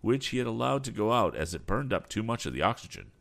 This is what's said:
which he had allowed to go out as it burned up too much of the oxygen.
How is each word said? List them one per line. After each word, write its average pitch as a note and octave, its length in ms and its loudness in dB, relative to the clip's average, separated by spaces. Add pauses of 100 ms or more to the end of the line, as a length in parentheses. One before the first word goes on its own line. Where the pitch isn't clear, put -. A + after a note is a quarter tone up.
which C3+ 240 2
he - 100 -2
had B2 100 0
allowed B2+ 380 0
to B2 60 -6
go G#2+ 200 2
out A2+ 240 4
as E2 200 -2
it - 120 -8
burned B2 280 0
up - 120 -2
too - 160 -4
much A#2 220 -4
of C2+ 80 -4
the B1+ 80 -4
oxygen. D2+ 600 -2